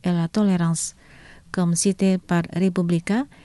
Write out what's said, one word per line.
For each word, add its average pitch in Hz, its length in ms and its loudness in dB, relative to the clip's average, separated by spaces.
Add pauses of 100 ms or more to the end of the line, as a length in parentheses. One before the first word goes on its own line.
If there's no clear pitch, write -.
et 180 80 0
la 170 160 0
tolérance. 175 680 0 (580)
Comme 175 220 0
cité 190 460 2
par 170 240 0 (120)
Republica, 180 680 0 (200)